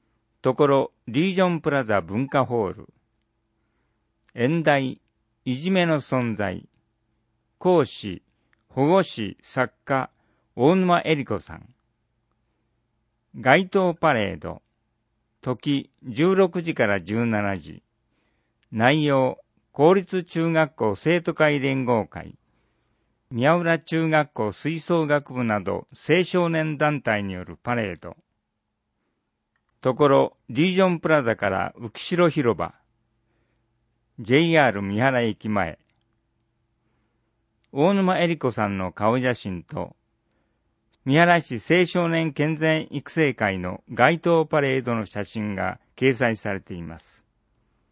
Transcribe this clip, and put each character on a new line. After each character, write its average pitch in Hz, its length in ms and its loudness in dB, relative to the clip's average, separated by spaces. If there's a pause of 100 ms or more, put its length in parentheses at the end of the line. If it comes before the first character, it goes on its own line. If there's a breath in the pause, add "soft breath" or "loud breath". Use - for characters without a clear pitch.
(420)
と 131 120 0
こ 147 140 2
ろ、 135 240 2 (160)
リ 151 240 0
ー 180 40 -8
ジ 190 60 2
ョ 180 60 4
ン 170 140 -2
プ 156 100 -2
ラ 139 120 0
ザ 107 180 0
文 101 260 -4
化 131 180 0
ホ 117 220 -2
ー 87 60 -8
ル。 - 200 -20 (1400)
演 147 260 0
題、 139 400 0 (440)
い 127 100 -2
じ 160 160 -4
め 180 140 2
の 156 160 0
存 120 340 -4
在。 92 340 -6 (880)
講 175 280 2
師、 - 360 -10 (480)
保 135 160 0
護 180 160 4
司、 107 400 -8
作 - 320 -4 (120)
家、 135 260 -2 (440)
大 143 200 4
沼 180 280 2
恵 156 120 0
理 139 100 -4
子 101 140 -6
さ - 160 -16
ん。 - 180 -20 (1600)
街 143 340 4
頭 185 240 2
パ 160 200 0
レ 101 200 -2
ー 82 60 -10
ド。 85 220 -10 (800)
時、 135 500 -4 (120)
十 147 320 0
六 185 260 2
時 160 140 -6
か 123 100 2
ら 101 160 0
十 107 240 -2
七 104 320 -2
時。 82 260 -18 (880)
内 131 320 2
容、 135 400 0 (280)
公 165 240 4
立 185 280 -2
中 165 280 -2
学 160 240 0
校 107 200 -2
生 170 260 0
徒 170 120 -4
会 147 260 2
連 135 260 -2
合 117 200 0
会、 82 320 -16 (920)
宮 131 260 2
浦 165 240 0
中 160 300 -2
学 151 240 0
校 107 180 -4
吹 156 300 -6
奏 160 260 0
楽 143 260 -2
部 127 120 -4
な 107 160 0
ど 92 320 -6
青 170 320 0
少 175 240 0
年 156 280 -2
団 147 240 0
体 104 220 -2
に 98 100 -6
よ 90 120 -10
る 85 100 -16
パ 120 200 -4
レ 104 180 -4
ー 80 40 -12
ド。 - 200 -16 (1600)
と 131 160 0
こ 147 140 4
ろ、 135 280 4 (120)
リ 151 220 0
ー - 20 -4
ジ 185 80 2
ョ 185 80 4
ン 170 100 -2
プ - 80 -4
ラ 151 160 2
ザ 113 140 0
か 101 120 -2
ら 95 280 -2
浮 113 140 -14 (260)
代 175 120 4
広 120 280 0
場。 82 180 -6 (1400)
ジ 117 160 0
ェ 147 40 6
イ 165 180 4
ア 139 100 6
ー 110 60 2
ル 101 80 -6
三 101 180 -4
原 127 220 2
駅 113 260 -4
前。 95 320 -2 (1900)
大 165 220 2
沼 185 260 2
恵 170 80 2
理 165 100 -2
子 131 140 0
さ 107 160 -2
ん 101 100 -4
の 92 140 -4
顔 110 260 0
写 127 160 0
真 92 300 -8
と、 87 320 -10 (1120)
三 135 120 2
原 175 240 6
市 131 140 -8
青 170 300 0
少 170 240 -2
年 165 240 -2
健 156 240 -2
全 156 360 -2
育 - 180 -10
成 151 220 2
会 98 240 -2
の 92 320 -8
街 131 300 2
頭 165 260 2
パ 156 160 -2
レ 135 160 0
ー 127 60 -4
ド 123 100 -4
の 110 120 -4
写 104 180 -8
真 104 320 -6
が 92 240 -6 (160)
掲 131 180 2
載 117 220 -2
さ 104 180 -6
れ 95 60 -6
て - 140 -14
い 85 100 -10
ま 82 160 -14
す。 - 260 -20 (680)